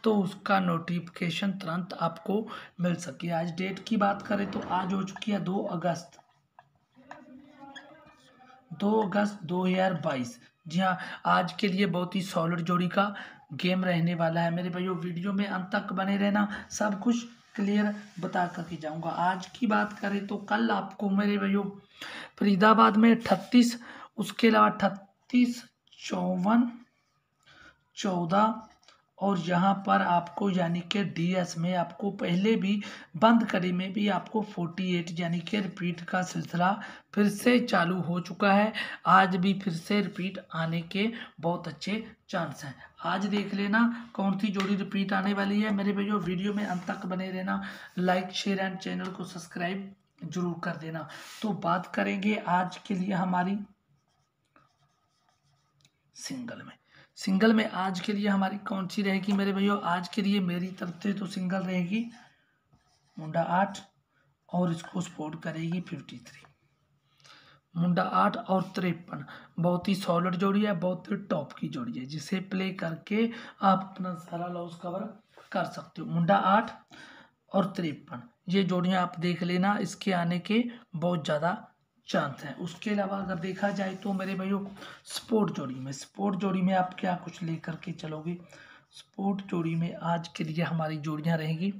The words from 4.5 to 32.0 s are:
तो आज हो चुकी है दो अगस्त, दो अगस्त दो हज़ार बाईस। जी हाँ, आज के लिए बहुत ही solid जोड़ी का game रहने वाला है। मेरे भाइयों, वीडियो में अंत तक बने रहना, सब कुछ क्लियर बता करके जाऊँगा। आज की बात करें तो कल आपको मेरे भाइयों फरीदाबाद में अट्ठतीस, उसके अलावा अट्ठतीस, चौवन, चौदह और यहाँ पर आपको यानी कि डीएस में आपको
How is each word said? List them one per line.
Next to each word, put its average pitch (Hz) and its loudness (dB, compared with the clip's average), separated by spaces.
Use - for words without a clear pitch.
तो 208 -4
आज 185 -2
हो 190 0
चुकी - -4
है 196 0
दो 180 -2
अगस्त, 170 -4
दो 208 2
अगस्त 202 0
दो 175 -2
हज़ार 185 2
बाईस। 131 -4
जी 160 -2
हाँ, 185 2
आज 175 4
के 208 0
लिए 190 2
बहुत 175 -2
ही 185 0
solid 170 0
जोड़ी 175 2
का 202 0
game 185 0
रहने 170 2
वाला 165 2
है। 170 2
मेरे 180 -2
भाइयों, 180 -2
वीडियो 175 -4
में 196 0
अंत 185 -4
तक 202 -2
बने 190 0
रहना, 202 2
सब 202 -2
कुछ 240 2
क्लियर 208 2
बता 180 0
करके 170 -8
जाऊँगा। 160 -6
आज 180 0
की - -4
बात 208 0
करें 202 -2
तो 202 -4
कल 220 2
आपको 196 -2
मेरे 202 4
भाइयों 196 2
फरीदाबाद 208 8
में 226 10
अट्ठतीस, 233 6
उसके 226 2
अलावा 214 8
अट्ठतीस, - 0
चौवन, 190 2
चौदह 196 2
और 190 2
यहाँ 180 4
पर 196 4
आपको 175 2
यानी 175 0
कि 202 -2
डीएस 170 0
में 175 0
आपको 175 -2